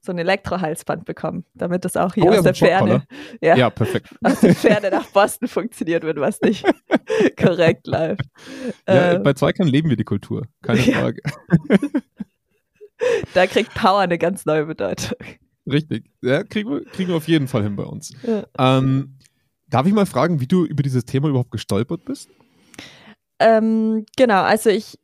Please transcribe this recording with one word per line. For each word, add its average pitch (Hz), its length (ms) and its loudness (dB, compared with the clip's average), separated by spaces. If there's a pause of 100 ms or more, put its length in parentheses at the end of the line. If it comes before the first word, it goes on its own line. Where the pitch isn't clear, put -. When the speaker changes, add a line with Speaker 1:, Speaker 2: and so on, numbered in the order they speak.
Speaker 1:
so - 120 -10
ein 180 60 -6
Elektrohalsband 170 840 -4
bekommen, 170 400 -8 (100)
damit 175 300 -4
das 175 120 -4
auch 175 180 0
hier 214 100 2
Speaker 2:
Oh - 40 6
Speaker 1:
aus 214 80 6
Speaker 2:
ja, 190 60 2
Speaker 1:
der 147 120 2
Speaker 2:
so - 100 0
ein - 40 6
Speaker 1:
Ferne, 165 240 2
Speaker 2:
Schockcollar. - 480 -4
Speaker 1:
ja, 160 160 4
Speaker 2:
Ja, 123 140 4
perfekt. - 520 -4
Speaker 1:
aus - 180 0
der 190 140 6
Ferne 208 360 2
nach - 200 -2
Boston - 380 2
funktioniert, 165 560 -4
wenn 156 140 -4
was 131 220 -2
nicht - 240 0 (400)
Speaker 2:
<laughs> 440 320 0
Speaker 1:
korrekt 170 500 2
läuft. - 360 -4 (680)
Speaker 2:
Ja, 180 260 4
Speaker 1:
Ähm, 190 100 -2
Speaker 2:
bei 139 80 2
Zweikern 170 340 0
leben 147 240 2
wir 113 60 2
die 107 80 -2
Kultur, 107 420 -6 (160)
keine 117 180 0
Speaker 1:
Ja. 226 200 2
Speaker 2:
Frage. 123 220 -4 (460)
<laughs> 285 340 0 (1300)
Speaker 1:
Da 185 140 4
kriegt 202 260 -2
Power 202 280 2
eine 175 180 0
ganz 180 260 -4
neue 156 220 0
Bedeutung. - 500 -6 (500)
Speaker 2:
Richtig. 131 440 -4 (100)
Ja, 135 240 0
kriegen 214 260 -6
wir, 285 140 -6
kriegen 185 240 -8
wir 175 80 -2
auf 160 120 -6
jeden 151 200 2
Fall 113 140 -2
hin 104 120 -4
bei 101 100 -8
uns. - 280 -14 (100)
Speaker 1:
Ja. 220 220 -4 (140)
Speaker 2:
Ähm, 135 580 0 (540)
darf 123 160 0
ich 202 80 2
mal 208 100 4
fragen, 160 380 -2
wie 127 40 -4
du 180 200 0
über 147 160 -4
dieses 127 240 -2
Thema 139 240 -2
überhaupt 127 200 -2
gestolpert 113 540 -4
bist? - 240 -12 (1120)
Speaker 1:
Ähm, 220 680 2 (140)
genau, 214 240 4
also 220 260 2
ich 214 360 -2